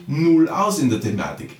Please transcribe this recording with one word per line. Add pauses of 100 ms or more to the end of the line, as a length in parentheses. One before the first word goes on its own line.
null
aus
in
der
Thematik.